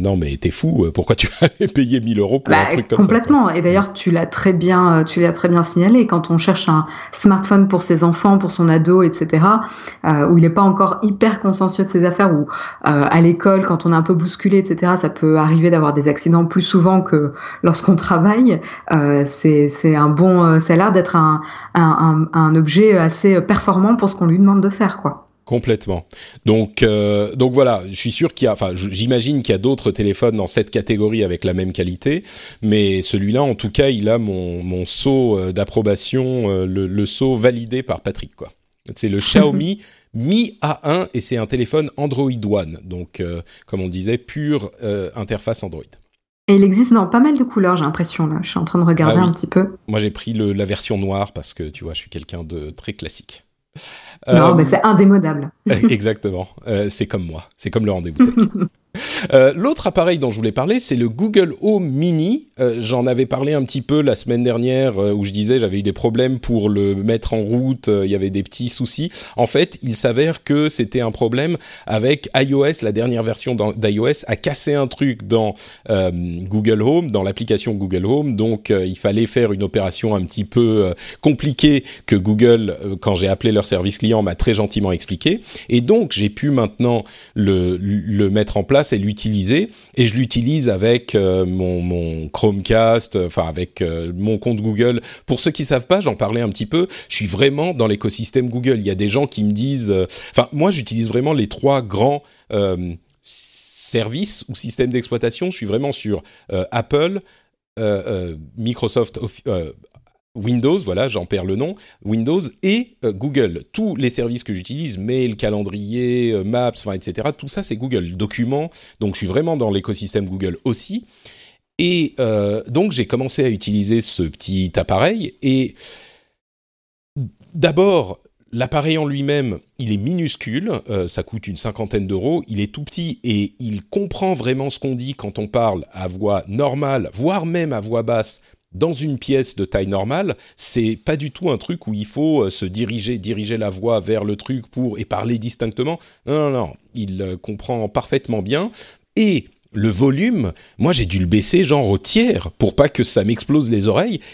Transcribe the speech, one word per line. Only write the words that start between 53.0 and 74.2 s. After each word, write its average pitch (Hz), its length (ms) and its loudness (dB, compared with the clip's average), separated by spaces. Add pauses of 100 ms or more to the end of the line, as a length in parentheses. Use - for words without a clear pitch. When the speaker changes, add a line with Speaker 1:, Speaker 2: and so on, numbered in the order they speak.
Speaker 2:
Non, 165 220 6
Speaker 1:
Euh, 175 40 4
Speaker 2:
mais 160 120 6
c'est - 160 2
indémodable. 190 760 4
Speaker 1:
<laughs> - 120 -4 (180)
Exactement. 101 580 -2 (200)
Euh, 104 240 -2
c'est 104 160 -4
comme 95 180 -6
moi. 80 320 -12
C'est - 140 -8
comme 110 160 0
le 101 60 2
rendez-vous 87 340 2
tech. 240 80 0
Speaker 2:
<laughs> 202 480 0 (500)
Speaker 1:
Euh, 135 240 8
l'autre 262 300 -2
appareil 175 320 2
dont 135 120 -2
je 101 60 -6
voulais 110 160 -2
parler, 185 260 0
c'est 185 180 -2
le 117 120 0
Google 180 540 0
Home 196 260 0
Mini. 165 600 0 (120)
Euh, 120 180 0
j'en 120 280 -2
avais 127 180 2
parlé 135 300 -2
un 139 100 0
petit 131 160 -6
peu 151 220 0
la 135 120 2
semaine 120 300 -2
dernière, 123 540 0
euh, 101 160 0
où 104 100 -2
je 101 60 -6
disais 104 280 2
j'avais 101 200 0
eu 101 40 -4
des 98 120 -2
problèmes 123 440 0
pour 113 300 0
le 101 260 2
mettre 110 380 -2
en 113 80 -2
route, 120 480 -2
euh, 101 160 2
il 95 60 -2
y 101 40 0
avait 98 140 -2
des 98 140 -2
petits 120 260 -6
soucis. 127 420 -4 (280)
En 120 80 4
fait, - 340 0
il 117 160 -4
s'avère 135 480 0
que 147 240 2
c'était 123 320 -4
un 113 100 -2
problème 131 460 -2 (300)
avec 123 500 0
I 139 160 2
O 139 140 2
S, 160 160 -2
la 107 100 -2
dernière 117 300 -2
version 113 320 -4
d'an-, 107 180 -2
d'i 110 260 0
O 113 80 0
S 147 220 -2